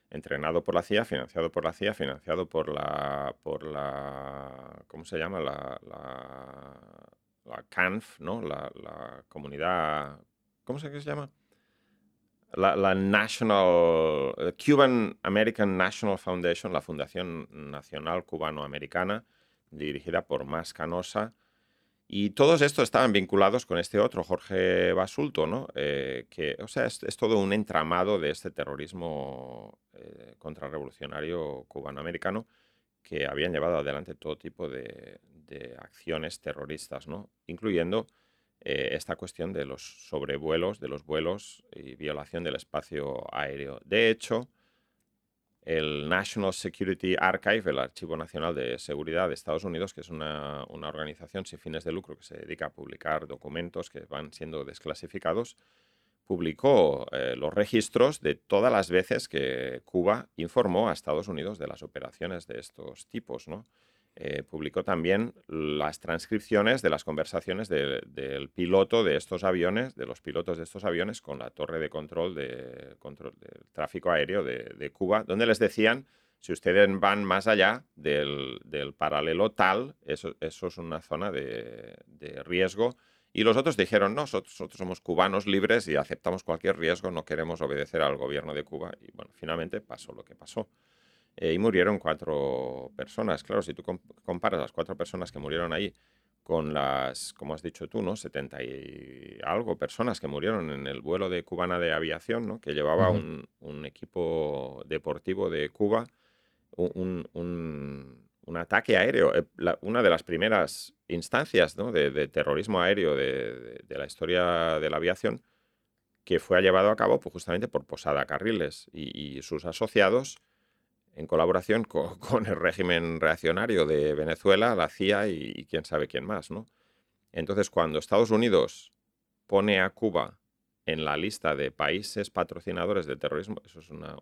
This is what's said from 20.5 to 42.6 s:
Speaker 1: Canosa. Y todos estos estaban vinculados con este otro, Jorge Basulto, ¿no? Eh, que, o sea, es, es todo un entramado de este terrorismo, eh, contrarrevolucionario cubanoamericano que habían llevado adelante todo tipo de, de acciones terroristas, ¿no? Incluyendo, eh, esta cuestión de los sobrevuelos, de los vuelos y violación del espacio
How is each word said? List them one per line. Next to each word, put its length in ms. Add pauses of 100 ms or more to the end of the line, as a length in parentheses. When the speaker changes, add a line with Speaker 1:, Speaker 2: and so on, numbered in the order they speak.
Speaker 1:
Canosa. 580 (760)
Y 220
todos 320
estos 220
estaban 280
vinculados 540
con 120
este 220
otro, 240
Jorge 680
Basulto, 540
¿no? 280
Eh, 560
que, 320
o 60
sea, 180
es, 180
es 120
todo 220
un 160
entramado 640
de 100
este 200
terrorismo, 1300 (160)
eh, 440
contrarrevolucionario 1300
cubanoamericano 800 (560)
que 240
habían 260
llevado 260
adelante 360
todo 240
tipo 300
de, 560
de 540
acciones 640
terroristas, 680
¿no? 220 (160)
Incluyendo, 600 (540)
eh, 320
esta 240
cuestión 360
de 120
los 180 (260)
sobrevuelos, 720
de 80
los 160
vuelos 600 (100)
y 220
violación 480
del 120
espacio 640 (120)